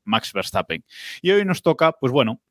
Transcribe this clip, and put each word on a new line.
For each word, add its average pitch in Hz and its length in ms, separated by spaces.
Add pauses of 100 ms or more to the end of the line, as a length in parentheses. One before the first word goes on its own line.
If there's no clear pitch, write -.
Max 110 260
Verstappen. 92 540 (360)
Y 175 100
hoy 202 120
nos 185 200
toca, 160 300
pues 127 200
bueno, 117 260 (120)